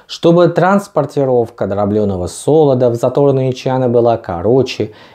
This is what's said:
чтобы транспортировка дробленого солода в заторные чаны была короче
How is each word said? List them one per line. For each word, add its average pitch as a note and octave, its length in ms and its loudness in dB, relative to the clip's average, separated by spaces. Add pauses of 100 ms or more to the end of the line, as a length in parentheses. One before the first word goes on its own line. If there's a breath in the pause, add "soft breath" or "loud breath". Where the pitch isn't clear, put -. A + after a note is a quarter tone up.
чтобы E3+ 440 2
транспортировка C#3+ 1160 -2
дробленого G2+ 640 -2
солода C#3 640 2
в A#2 40 -2
заторные C3 580 0
чаны B2+ 360 -2
была A#2 280 2
короче G#2+ 760 -2 (240 loud breath)